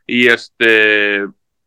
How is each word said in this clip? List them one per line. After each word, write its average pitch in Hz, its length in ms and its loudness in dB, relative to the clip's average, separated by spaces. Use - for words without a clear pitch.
Y, 123 220 -2
este, 107 1040 0